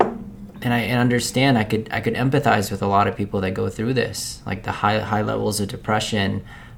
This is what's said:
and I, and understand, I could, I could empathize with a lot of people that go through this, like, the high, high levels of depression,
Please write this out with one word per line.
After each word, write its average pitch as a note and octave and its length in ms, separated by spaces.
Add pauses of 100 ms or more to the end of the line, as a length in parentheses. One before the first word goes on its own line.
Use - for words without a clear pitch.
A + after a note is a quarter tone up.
(600)
and A#2+ 120
I, A#2+ 60
and A2+ 200
understand, B2 580
I G#2+ 60
could, A2 280
I - 100
could - 140
empathize A2+ 560
with G2 100
a G2+ 60
lot G2+ 200
of G2 80
people G2+ 260
that F#2+ 100
go G2 180
through A2+ 240
this, - 520
like, G2 180
the - 80
high, G#2+ 280
high G#2+ 220
levels G#2+ 380
of G2 100
depression, G2+ 760 (340)